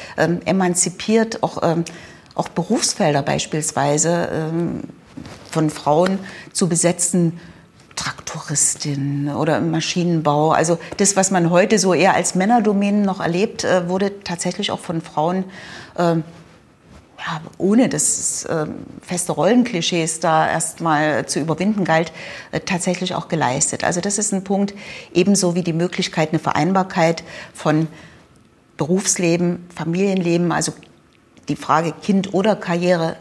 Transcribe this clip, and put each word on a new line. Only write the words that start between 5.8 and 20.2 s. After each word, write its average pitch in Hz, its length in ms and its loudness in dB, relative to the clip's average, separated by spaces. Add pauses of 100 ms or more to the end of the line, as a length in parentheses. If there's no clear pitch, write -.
zu 190 140 0
besetzen, 170 720 0 (540)
Traktoristin 143 1400 -4
oder 143 280 2
im 165 120 0
Maschinenbau. 160 840 2
Also 165 280 2 (180)
das, 196 200 2
was 190 120 4
man 170 220 2
heute 208 260 6
so 180 160 4
eher 165 220 6
als 175 180 0
Männerdomänen 202 680 4
noch 190 160 0
erlebt, 175 440 0
äh, 175 260 2
wurde 196 340 -2
tatsächlich 180 480 -4
auch - 80 -4
von 165 220 -6
Frauen, 170 420 0 (560)
ähm, 170 240 2 (960)
ja, 160 220 -8 (180)
ohne 214 300 4
dass 151 140 -2
es, - 460 -4
ähm, 156 260 -4 (280)
feste 175 300 -4
Rollenklischees 170 840 2
da 160 300 2